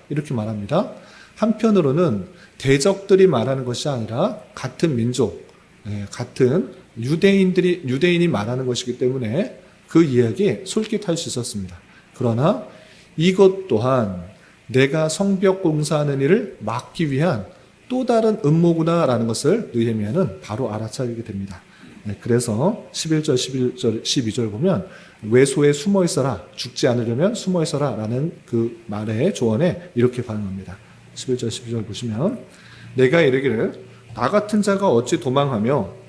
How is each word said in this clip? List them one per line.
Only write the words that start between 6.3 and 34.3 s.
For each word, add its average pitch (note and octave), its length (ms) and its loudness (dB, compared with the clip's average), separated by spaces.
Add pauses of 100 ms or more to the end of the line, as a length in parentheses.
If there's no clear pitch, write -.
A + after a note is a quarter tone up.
유대인들이, F3+ 840 2
유대인이 E3+ 420 2
말하는 B2+ 360 -2
것이기 A#2+ 340 -4
때문에 C3 600 -2 (300)
그 E3 160 6
이야기에 B2 600 2
솔깃할 G#3 520 -2
수 C3 120 -6
있었습니다. G2+ 480 -8 (380)
그러나 B2 500 0 (520)
이것 F#3+ 500 4
또한 G#2+ 640 0 (400)
내가 C#3 400 2
성벽 F#3+ 540 0
공사하는 D3+ 580 0
일을 G3 400 2
막기 A#2+ 500 -4
위한 C3+ 360 0 (420)
또 B3+ 160 -2
다른 A3 400 2
음모구나라는 D#3+ 800 2
것을 C#3+ 480 0
느헤미야는 A#2 680 -2
바로 A2+ 300 -6
알아차리게 A#2 520 -6
됩니다. G2 380 -10 (420)
네, G#2 160 -8
그래서 A#2+ 720 0
십일 D#3 300 -2
절, D3 160 2
십일 B2+ 380 -2
절, A2 280 -2
십이 A2+ 280 -2
절 A2+ 180 -2
보면 B2 360 0 (360)
"외소에 C#3 500 4
숨어 F#3+ 320 2
있어라. C3 400 -2 (100)
죽지 - 320 -4
않으려면 A#2+ 480 0
숨어 F3+ 280 -2
있어라."라는 C#3 720 -2 (120)
그 A#2 420 -2
말에, A2 460 -2
조언에 B2 640 0
이렇게 B2 280 2
반응합니다. F#2+ 540 -8 (380)
십일 B2+ 240 -4
절, A#2+ 120 -4
십이 A2+ 200 -10
절 A2+ 140 -4
보시면, A#2+ 540 -6 (560)
"내가 C3 280 4
이르기를, C3+ 600 0 (300)
나 A#2+ 140 -2
같은 G#3 320 0